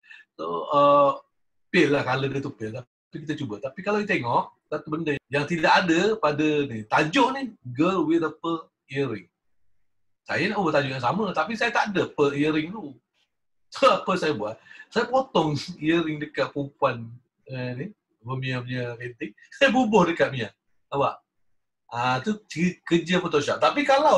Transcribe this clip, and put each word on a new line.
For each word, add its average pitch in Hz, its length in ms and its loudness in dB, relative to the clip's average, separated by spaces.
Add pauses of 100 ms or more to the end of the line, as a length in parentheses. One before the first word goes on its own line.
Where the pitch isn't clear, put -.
(360)
So, - 80 -10 (240)
ah, 143 420 6 (640)
pale 160 160 4
lah, 139 160 0
colour 135 240 -2
dia 135 140 -4
tu 139 100 -8
pale. 110 300 -10
Tapi - 320 -20 (100)
kita 151 140 -6
cuba. 110 220 -6
Tapi - 200 -10
kalau 208 200 -2
you 208 80 -6
tengok, 143 440 0 (160)
satu 151 200 -6
benda 156 240 -2 (160)
yang 143 160 -2
tidak 170 280 2 (120)
ada 180 320 2
pada 147 300 0 (180)
ni, 113 200 -8
tajuk 160 480 2
ni, 277 80 -6 (320)
Girl 170 320 2
with 160 200 0
a 147 80 -4
Pearl 165 360 -6 (200)
Earring. 131 400 -4 (1000)
Saya 135 240 -2
nak 214 120 -4
ubah 156 160 0
tajuk 135 140 -2
yang 131 100 -6
sama, 180 220 0 (100)
tapi 160 240 -2
saya 240 80 0
tak 226 240 0
ada 139 160 0
pearl 143 240 0
earring 151 400 0
tu. 175 240 -12 (720)
So, - 240 4
apa 190 240 0
saya 170 160 0
buat? 104 240 -6 (320)
Saya 233 240 0
potong 240 400 2 (160)
<laughs> - 160 -12
earring 156 320 0
dekat 147 400 -6
perempuan, 123 560 -2 (320)
eh, 127 320 -8
ni, 139 100 -8 (380)
Vermeer 127 400 -6
punya 123 200 -6 (120)
painting. 123 360 -12 (200)
Saya 277 180 4
bubuh 214 380 4
dekat 170 240 0
Mia. 120 180 -6 (400)
Nampak? 135 260 -2 (760)
Ah, 127 320 0
tu 214 160 -2 (100)
ke-, 175 380 -2
kerja 170 320 2
Photoshop. 151 400 0
Tapi 269 260 2
kalau 269 320 6